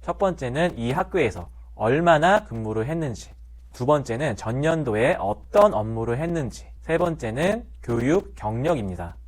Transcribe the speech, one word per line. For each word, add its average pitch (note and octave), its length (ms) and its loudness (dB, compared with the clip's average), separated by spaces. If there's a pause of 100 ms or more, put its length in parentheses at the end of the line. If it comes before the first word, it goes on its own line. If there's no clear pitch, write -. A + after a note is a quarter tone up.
첫 - 180 -6
번째는 D#3 580 0
이 A#2 140 -2
학교에서 C#3 580 -2 (240)
얼마나 E3 720 4
근무를 A2 400 -4
했는지, D3+ 460 -4 (420)
두 B2 140 -2
번째는 C3+ 480 2
전년도에 C3+ 840 0
어떤 G#3 540 4
업무를 A#2 460 -2
했는지, D#3+ 480 -4 (140)
세 D#3+ 160 0
번째는 E3 680 0 (160)
교육 B2 540 0
경력입니다. G#2+ 800 -4 (120)